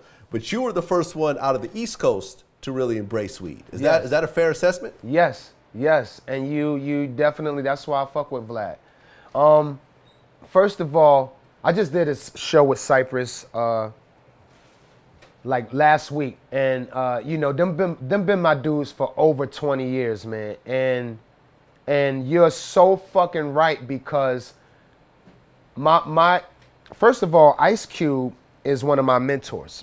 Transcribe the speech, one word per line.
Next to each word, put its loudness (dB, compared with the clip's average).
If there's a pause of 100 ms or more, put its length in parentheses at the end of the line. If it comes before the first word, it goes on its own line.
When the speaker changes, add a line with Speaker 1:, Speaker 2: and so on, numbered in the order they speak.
(300)
Speaker 1:
But -8
you -4
were -4
the -4
first -2
one -2
out 0
of -6
the -12
East -10
Coast -4 (180)
to -10
really -2
embrace -8
weed. -14
Is -12
that, 4
Speaker 2:
Yes. -2
Speaker 1:
is -10
that 0
a -4
fair 0
assessment? -2
Speaker 2:
Yes, 0 (240)
yes. 0
And -6
you, -4
you -4
definitely, -2
that's -6
why -2
I -6
fuck -8
with -10
Vlad. -10 (580)
Um, 4 (680)
first 2
of -6
all, 4 (280)
I 2
just -2
did 0
a -2
s-, -12
show 4
with 2
Cypress, -2
uh, -4 (1500)
like, -4
last 4
week, -6 (140)
and, -2
uh, -4
you -4
know, 0
them -2
been, -2
them -4
been 0
my 2
dudes -4
for -6
over 2
twenty -4
years, -4
man, -10
and, -4 (680)
and 0
you're 6
so 4
fucking -2
right, 0
because -4 (1200)
my, 2
my, 2 (520)
first 4
of 0
all, 8
Ice 2
Cube -4 (280)
is -2
one 2
of 0
my 4
mentors, -6